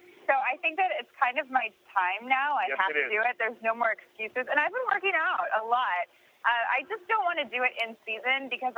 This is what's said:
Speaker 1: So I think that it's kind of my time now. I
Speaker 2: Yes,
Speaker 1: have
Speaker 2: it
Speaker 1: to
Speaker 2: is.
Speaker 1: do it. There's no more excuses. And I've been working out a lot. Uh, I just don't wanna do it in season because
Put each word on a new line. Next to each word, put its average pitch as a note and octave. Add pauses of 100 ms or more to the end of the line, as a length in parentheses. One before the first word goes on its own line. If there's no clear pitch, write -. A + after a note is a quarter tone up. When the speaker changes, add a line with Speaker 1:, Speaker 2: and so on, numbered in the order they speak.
(280)
Speaker 1:
So C#4
I C4
think D#4+
that F#4
it's A#3+
kind B3+
of C#4
my A#3 (240)
time G3
now. C4+
I G3
Speaker 2:
Yes, C3+
Speaker 1:
have F#3+
Speaker 2:
it D3
Speaker 1:
to C3+
Speaker 2:
is. -
Speaker 1:
do G#3+
it. B3
There's A3+
no A3+
more A3+
excuses. -
And C#4+
I've D#4+
been B4+
working F#4+
out E4 (120)
a A3+
lot. A3+ (400)
Uh, A#3
I C#4
just G#4+
don't G#4
wanna E4
do A#3+
it -
in A3+ (160)
season B3+
because B3